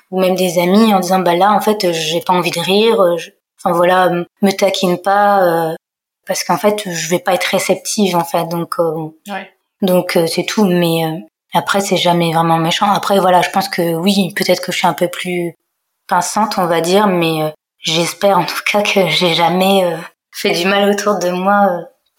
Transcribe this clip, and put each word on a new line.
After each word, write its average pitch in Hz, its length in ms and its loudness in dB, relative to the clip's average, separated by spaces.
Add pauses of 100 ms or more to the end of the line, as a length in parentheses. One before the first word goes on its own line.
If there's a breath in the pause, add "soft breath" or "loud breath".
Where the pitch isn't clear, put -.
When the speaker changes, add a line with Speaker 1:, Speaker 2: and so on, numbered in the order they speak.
(100)
Speaker 1:
ou 185 100 -2
même 185 140 2
des 185 240 -2
amis, 202 340 4
en 190 80 4
disant, 185 200 0
bah 175 160 0
là, 190 160 4
en 196 80 2
fait, 208 320 0
j'ai 160 280 -4
pas 180 140 -2
envie 175 160 0
de 165 100 -4
rire, 202 400 2
euh, 175 160 2
je, - 140 -10 (320)
enfin 175 120 0
voilà, 180 320 2
m-, 175 200 -2 (160)
me 196 80 4
taquine 190 480 0
pas, 202 440 2
euh, 165 320 0 (520)
parce - 180 -6
qu'en 180 140 0
fait, 208 320 0
je 160 180 -8
vais 175 120 0
pas 190 120 -2
être 175 120 0
réceptive, 185 720 -2
en 170 80 0
fait, 170 240 -2
donc, 170 300 -6
euh, 160 300 -2 (200)
Speaker 2:
Ouais. 196 220 -12 (300)
Speaker 1:
donc, 180 360 0
euh, 165 100 4
c'est 175 180 -4
tout. 214 220 0
Mais, 170 400 2
euh, 156 100 -4 (380)
après, 185 260 0
c'est 196 160 -2
jamais 170 360 2
vraiment 165 260 2
méchant. 175 340 0
Après, 190 280 0
voilà, 180 200 4
je 170 100 -2
pense 190 200 -2
que 170 240 -2
oui, 190 400 0
peut-être 175 260 0
que - 120 -8
je - 60 -6
suis - 80 0
un 170 60 2
peu 175 160 -2
plus 175 460 -6 (540)
pinçante, 208 500 -2
on 180 80 0
va 165 140 0
dire, 190 260 2
mais, 165 360 0
euh, 156 80 -4 (300)
j'espère 175 580 0
en 170 80 2
tout - 240 -8
cas 208 120 0
que 190 260 0
j'ai 165 260 0
jamais, 185 500 2
euh, 170 120 -2 (360)
fait 202 200 -4
du 170 140 -2
mal 202 220 2
autour 202 300 0
de 180 120 -2
moi, 196 400 2
euh, 175 120 -4 (360)